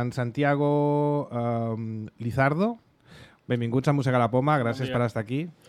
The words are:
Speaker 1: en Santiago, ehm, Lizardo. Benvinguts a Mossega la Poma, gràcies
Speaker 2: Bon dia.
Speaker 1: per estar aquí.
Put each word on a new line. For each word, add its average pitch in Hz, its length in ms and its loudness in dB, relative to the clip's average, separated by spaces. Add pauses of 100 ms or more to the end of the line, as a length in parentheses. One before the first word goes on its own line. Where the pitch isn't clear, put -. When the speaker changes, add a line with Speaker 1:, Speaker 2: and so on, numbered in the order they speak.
Speaker 1:
en 120 120 -2
Santiago, 147 1160 2
ehm, 113 800 -4 (100)
Lizardo. 139 600 0 (680)
Benvinguts 120 420 0
a 147 60 4
Mossega 127 240 2
la 117 120 4
Poma, 139 280 2
gràcies 123 280 -2
Speaker 2:
Bon - 40 -8
dia. 123 80 -2
Speaker 1:
per 120 80 2
estar 113 160 -4
aquí. 120 180 -6 (280)